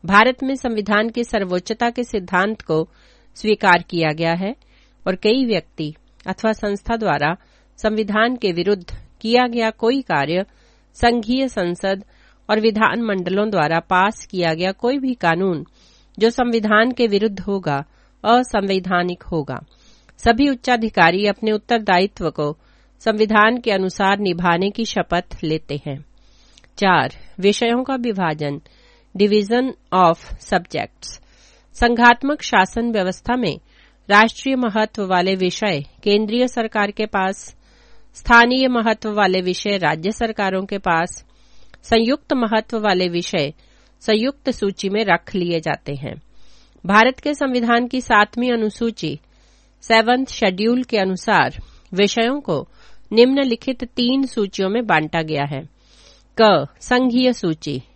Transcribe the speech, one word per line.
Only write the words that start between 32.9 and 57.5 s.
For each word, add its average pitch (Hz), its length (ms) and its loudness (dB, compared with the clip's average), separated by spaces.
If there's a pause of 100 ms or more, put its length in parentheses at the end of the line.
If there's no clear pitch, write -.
व्यवस्था 196 440 -2
में 226 240 -4 (500)
राष्ट्रीय 220 460 2
महत्व 220 520 -2
वाले 185 280 2
विषय 180 480 -2 (200)
केंद्रीय 214 440 2
सरकार 220 440 -2
के 214 140 -4
पास, 190 500 -4 (600)
स्थानीय 247 520 4
महत्व 220 460 0
वाले 190 280 2
विषय 185 360 -2
राज्य 160 340 -2
सरकारों 196 540 -4
के 196 120 -8
पास, 175 480 -2 (580)
संयुक्त 240 500 0
महत्व 226 460 -2
वाले 185 280 0
विषय 170 460 -2 (460)
संयुक्त 226 500 -2
सूची 202 400 -4
में 208 160 -2
रख 175 300 -2
लिए 175 240 -2
जाते 147 360 -6
हैं। 139 260 -10 (640)
भारत 220 340 4
के 294 140 -4
संविधान 247 540 0
की 254 140 -4
सातवीं 240 500 2
अनुसूची, 220 680 -4 (600)
सेवंथ 233 440 2
शेड्यूल 220 580 0
के 233 140 -4
अनुसार 185 640 0 (320)
विषयों 226 480 0
को 147 260 -4 (440)
निम्नलिखित 247 720 2
तीन 254 420 0
सूचियों 196 440 -2
में 226 160 -2
बांटा 160 360 0
गया 156 220 -4
है। 143 260 -8 (720)
क, 175 260 6 (140)
संघीय 247 520 2
सूची 156 480 -4 (140)